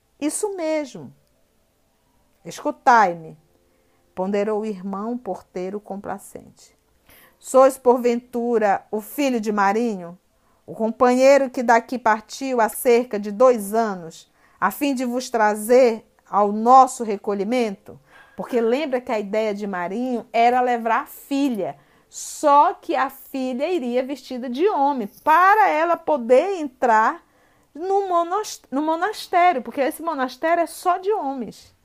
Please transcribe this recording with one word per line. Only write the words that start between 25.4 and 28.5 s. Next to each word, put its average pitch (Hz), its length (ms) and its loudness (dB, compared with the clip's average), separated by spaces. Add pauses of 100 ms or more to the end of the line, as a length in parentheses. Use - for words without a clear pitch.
ela 320 260 0
poder 302 640 0
entrar 247 640 0 (520)
no 392 320 -2
monas-, 359 540 -2 (100)